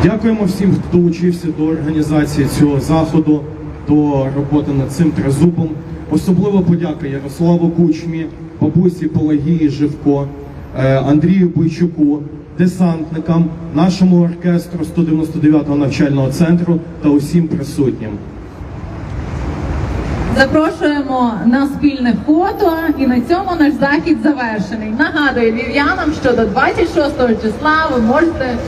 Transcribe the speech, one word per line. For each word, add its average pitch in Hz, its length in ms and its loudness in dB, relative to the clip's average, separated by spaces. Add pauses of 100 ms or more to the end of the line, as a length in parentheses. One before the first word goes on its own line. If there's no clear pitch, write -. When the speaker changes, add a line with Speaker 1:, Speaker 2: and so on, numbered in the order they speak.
Speaker 1:
Дякуємо 220 420 2
всім, 185 260 2
хто - 260 0
долучився 170 500 0 (100)
до 151 80 0
організації 151 840 0 (120)
цього 147 200 4
заходу, 151 640 2 (460)
до 147 480 2
роботи 143 360 0
над 135 200 -2
цим 156 200 2
тризубом. 165 580 2 (420)
Особлива 190 500 2
подяка 165 460 -2
Ярославу 160 640 0
Кучмі, 160 560 -2 (360)
бабусі 165 460 0
Пелагії 151 640 0
Живко, 143 580 -2 (520)
е, 135 300 2
Андрію 175 460 4
Бойчуку, 156 640 0 (380)
десантникам, 165 880 0 (300)
нашому 180 480 4
оркестру 170 600 -2
сто - 160 -2
дев'яносто 156 380 0
дев'ятого 147 380 2
навчального 139 520 2
центру 170 500 2 (240)
та 151 60 4
усім 156 380 2
присутнім. 113 640 -2 (2250)
Speaker 2:
Запрошуємо 277 960 2 (120)
на 269 220 4
спільне 262 480 0 (100)
фото, 339 480 2 (240)
і 269 100 0
на 247 140 2
цьому 370 280 0 (100)
наш 294 200 4
захід 302 440 2
завершений. 220 760 -2
Нагадую 277 520 2
львів'янам, 285 680 0
що 254 120 2
до 226 120 2
двадцять 311 500 0
шостого 277 340 0
числа 269 680 0
ви 247 60 2
можете 262 560 0 (100)